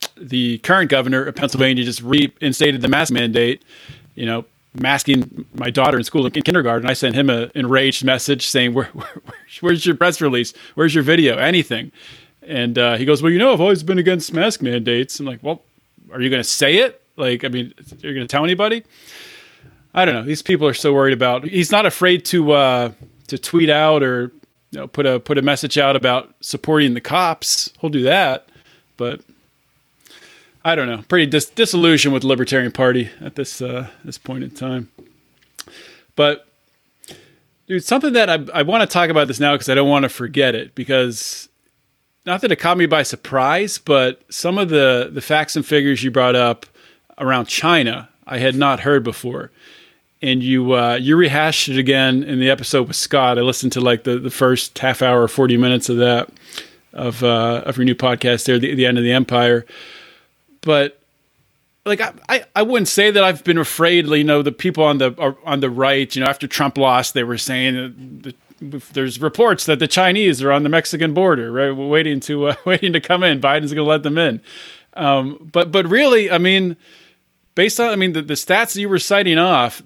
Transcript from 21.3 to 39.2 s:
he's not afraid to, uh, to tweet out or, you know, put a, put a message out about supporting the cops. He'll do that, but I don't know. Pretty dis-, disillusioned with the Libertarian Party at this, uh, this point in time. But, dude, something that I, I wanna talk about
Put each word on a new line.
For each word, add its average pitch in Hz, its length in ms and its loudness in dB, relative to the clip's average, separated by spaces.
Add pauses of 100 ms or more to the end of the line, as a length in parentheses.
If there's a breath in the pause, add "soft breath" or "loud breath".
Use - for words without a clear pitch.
he's 175 260 0
not 208 160 4
afraid 180 380 2
to, 156 260 2
uh, 127 400 2 (340)
to 127 140 -10
tweet 165 320 0
out 151 320 4
or, 123 280 -2 (380)
you 147 100 -16
know, 135 80 -14
put 143 200 -2
a, 127 120 2
put 143 200 -2
a - 20 -2
message 139 380 -2
out 139 160 2
about 127 360 0 (100)
supporting 147 520 0
the 120 80 -6
cops. - 720 -2 (100)
He'll 160 80 -4
do 147 140 -2
that, 147 440 0 (500 soft breath)
but 120 240 -8 (1400 soft breath)
I 165 120 2
don't 139 120 -2
know. 117 200 -8
Pretty 180 180 2
dis-, 143 240 -2
disillusioned 170 640 2
with 131 80 0
the 131 60 -2
Libertarian 127 440 0
Party 127 380 0 (100)
at - 140 -16
this, - 300 -10
uh, 127 240 -10 (180)
this - 140 -18
point 131 240 -12
in 131 80 -14
time. 127 380 -10 (1300 loud breath)
But, 147 320 0 (1200 loud breath)
dude, 185 160 -4
something 269 300 0
that 226 160 4
I, 165 100 2 (140)
I 165 100 0
wanna 202 240 2
talk 175 220 0
about 151 180 2